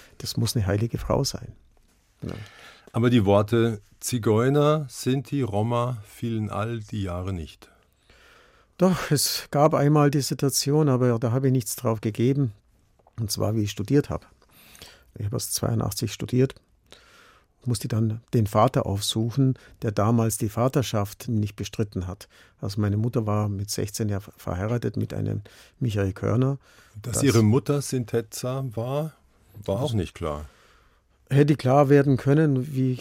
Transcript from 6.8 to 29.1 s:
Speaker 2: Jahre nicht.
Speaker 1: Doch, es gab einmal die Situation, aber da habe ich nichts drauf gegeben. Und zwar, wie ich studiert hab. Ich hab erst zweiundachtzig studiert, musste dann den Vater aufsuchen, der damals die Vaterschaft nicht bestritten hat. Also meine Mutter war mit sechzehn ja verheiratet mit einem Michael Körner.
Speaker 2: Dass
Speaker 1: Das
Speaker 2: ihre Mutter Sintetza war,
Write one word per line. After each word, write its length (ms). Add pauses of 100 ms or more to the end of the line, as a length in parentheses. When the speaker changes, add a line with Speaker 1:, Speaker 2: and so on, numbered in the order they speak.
Speaker 2:
Jahre 320
nicht. 380 (1040)
Speaker 1:
Doch, 320
es 400
gab 240
einmal 380
die 100
Situation, 680
aber 280
da 140
habe 160
ich 60
nichts 220
drauf 240
gegeben. 540 (640)
Und 120
zwar, 240
wie 80
ich 80
studiert 400
hab. 180 (840)
Ich 100
hab 80
erst 220
zweiundachtzig 580
studiert, 400 (1120)
musste 240
dann 320 (120)
den 140
Vater 380
aufsuchen, 720 (240)
der 100
damals 460
die 100
Vaterschaft 800
nicht 300
bestritten 500
hat. 220 (320)
Also 180
meine 160
Mutter 300
war 240
mit 200
sechzehn 380
ja 140
verheiratet 720
mit 180
einem 280 (380)
Michael 340
Körner. 460 (420)
Speaker 2:
Dass 140
Speaker 1:
Das 80
Speaker 2:
ihre 200
Mutter 380
Sintetza 800 (100)
war, 400 (520)